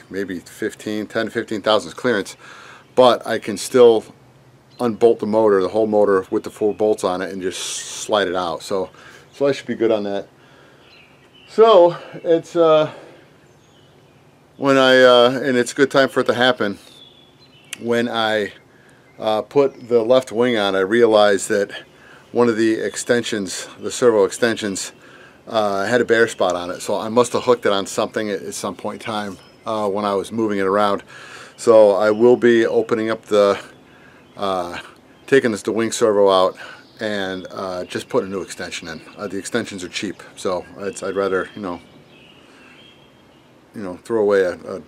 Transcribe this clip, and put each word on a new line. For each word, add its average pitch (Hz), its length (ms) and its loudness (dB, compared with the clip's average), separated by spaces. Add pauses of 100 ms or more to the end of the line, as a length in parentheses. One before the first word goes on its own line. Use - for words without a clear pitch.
maybe 92 300 -8
fifteen, 107 680 -10
ten, 113 240 -6
fifteen 107 320 -8
thousandths 95 360 -2
clearance, 110 380 -4 (580)
but 123 320 4
I 110 140 -4
can 107 160 -8
still 117 480 4 (760)
unbolt 117 400 2
the - 80 -6
motor, 107 360 2
the 92 60 -2
whole 110 200 -2
motor 101 420 2
with 107 140 -4
the - 60 -10
four 104 240 -2
bolts 107 280 0
on 92 200 -4
it, 92 100 -8
and 95 100 -10
just 90 180 -6
slide - 680 -4
it 87 80 -4
out. 85 260 -6
So, 95 280 -6 (420)
so 139 140 -4
I 143 60 0
should - 140 -8
be 120 80 -6
good 113 160 0
on 107 140 -2
that. 101 240 -8 (1200)
So 185 480 6 (180)
it's, 170 400 -2
uh, 156 380 4 (1700)
when 135 180 0
I, 131 240 4
uh, 123 420 6
and 131 140 -2
it's 120 160 -2
a - 20 -12
good 135 160 2
time 135 180 2
for 131 120 -2
it 123 60 0
to 117 80 0
happen, 120 440 0 (1040)
when 117 280 -2
I, 110 440 -2 (640)
uh, 107 240 -2
put 139 460 -2
the 117 140 2
left 127 280 2
wing 120 260 0
on, 101 200 0
I 98 40 2
realized 104 680 4
that 101 240 -2 (580)
one 120 180 2
of 113 80 0
the 110 180 0
extensions, 107 920 -6 (140)
the 104 100 -8
servo 113 340 2
extensions, 107 680 -4 (560)
uh, 101 360 -2
had 120 160 0
a 117 40 0
bare 113 240 2
spot 92 260 -2
on 87 160 -6
it. 87 100 -10
So 107 160 -4
I 98 120 -6
must 120 240 2
have 104 100 -2
hooked 120 240 2
it 104 60 2
on 98 120 -2
something 107 460 -6
at, 98 100 -6
at 101 140 -12
some 98 220 -10
point 104 260 -12
in - 20 -20
time, 104 320 -8 (300)
uh, 107 220 -4
when 101 160 -4
I 101 100 0
was 95 160 -4
moving 110 280 -2
it 98 80 -2
around. 101 360 0 (540)
So 107 400 6
I 107 160 2
will 120 240 6
be 117 280 4
opening 113 460 -2
up 110 120 -6
the, 101 380 2 (760)
uh, 90 420 -6 (480)
taking 135 240 2
this, 101 120 -6
the 110 100 -4
wing 113 180 -2
servo 101 400 2
out 92 260 2 (440)
and, 95 500 -8
uh, 92 340 -10
just - 240 -12
putting 110 200 -4
a 95 40 -10
new 95 100 -8
extension 87 440 -14
in. 78 140 -14 (160)
Uh, 104 100 -12
the 98 120 -10
extensions 101 440 -8
are 87 60 -12
cheap, - 340 -10 (140)
so 90 280 -6 (140)
it's, 95 240 -10
I'd 92 140 -6
rather, 95 400 -2
you 107 60 -12
know, 90 180 -10 (1900)
you 117 80 -14
know, 90 220 -12
throw 117 180 -2
away 101 200 4
a, 90 100 0
a, 87 360 -12